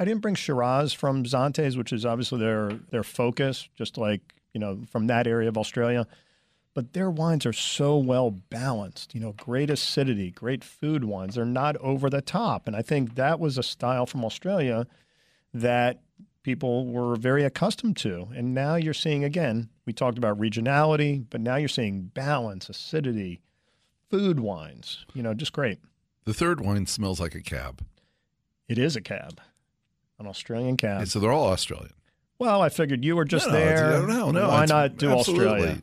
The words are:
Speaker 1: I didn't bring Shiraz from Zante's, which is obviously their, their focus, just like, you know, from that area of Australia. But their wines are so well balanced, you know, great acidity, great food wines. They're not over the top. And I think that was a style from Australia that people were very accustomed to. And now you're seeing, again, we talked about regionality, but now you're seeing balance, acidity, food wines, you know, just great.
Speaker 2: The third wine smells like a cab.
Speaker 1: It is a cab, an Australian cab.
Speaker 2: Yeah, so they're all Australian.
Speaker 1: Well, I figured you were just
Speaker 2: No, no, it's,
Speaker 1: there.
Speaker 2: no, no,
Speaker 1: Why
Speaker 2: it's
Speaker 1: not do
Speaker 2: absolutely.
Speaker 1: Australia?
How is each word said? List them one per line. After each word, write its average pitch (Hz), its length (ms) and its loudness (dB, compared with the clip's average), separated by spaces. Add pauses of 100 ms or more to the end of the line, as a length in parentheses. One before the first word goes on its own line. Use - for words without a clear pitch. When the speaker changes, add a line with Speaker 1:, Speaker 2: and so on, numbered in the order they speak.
Speaker 1:
I 180 40 0
didn't 214 180 0
bring 208 120 0
Shiraz 131 580 2
from 135 300 0
Zante's, 131 540 0
which 120 160 -4
is 113 120 -2
obviously 120 360 -2
their, 107 320 2 (180)
their 113 140 -2
focus, 127 720 -2
just - 200 -8
like, 107 380 -2 (180)
you 110 80 -6
know, 101 200 -6 (100)
from 110 160 0
that 120 220 4
area 113 200 2
of 110 80 -2
Australia. 120 520 0 (680)
But 127 200 -6
their 190 180 -2
wines 160 340 2
are 117 60 0
so 143 440 0
well 127 360 4
balanced, 107 840 -6
you 113 60 -6
know, 110 160 -8
great 135 340 -2
acidity, 120 640 0
great 120 320 -6
food 151 400 -2
wines. 98 320 -6
They're 117 80 0
not 131 320 0
over 135 340 0
the 139 120 0
top. 185 440 -2
And 110 80 -4
I 110 80 -2
think 127 320 -2
that 143 240 2
was 151 180 -2
a 127 60 0
style 123 440 -2
from 123 180 -4
Australia 123 640 -2 (680)
that 120 460 2 (420)
people 127 460 0
were 120 260 0
very 131 300 2
accustomed 190 540 0
to. 90 360 -4
And 127 200 -4
now 139 200 0
you're 156 200 0
seeing, 147 280 0
again, 143 460 0 (180)
we 120 60 -4
talked 123 260 0
about 107 200 0
regionality, 139 880 2
but 117 120 -6
now 120 160 0
you're 147 120 0
seeing 98 340 -2 (120)
balance, 127 540 -4
acidity, 110 720 -4 (680)
food 190 300 2
wines, 78 640 -8 (100)
you 127 80 -8
know, 113 120 -2
just 131 180 -6
great. 117 260 -2 (460)
Speaker 2:
The 110 100 -2
third 170 260 2
wine 98 260 0
smells 95 340 -2
like 85 140 -4
a 85 60 -12
cab. 67 440 -8 (840)
Speaker 1:
It 117 100 -2
is 139 180 2
a 107 40 -8
cab, - 400 -12 (760)
an 107 80 -14
Australian 120 500 -4
cab. 101 240 0
Speaker 2:
Yeah, 92 60 -2
so 101 140 -2
they're 110 120 4
all 143 160 4
Australian. - 440 -4 (460)
Speaker 1:
Well, 214 240 2
I 160 60 4
figured 139 360 0
you 165 120 2
were 165 80 4
just 147 220 0
Speaker 2:
No, - 60 0
no, 151 60 6
it's, 160 220 6
Speaker 1:
there. 156 260 4
Speaker 2:
no, 220 240 0
no, - 180 4
Speaker 1:
Why 147 140 6
Speaker 2:
it's 156 100 4
Speaker 1:
not 147 240 4
do 143 160 2
Speaker 2:
absolutely. 110 560 4
Speaker 1:
Australia? - 140 -2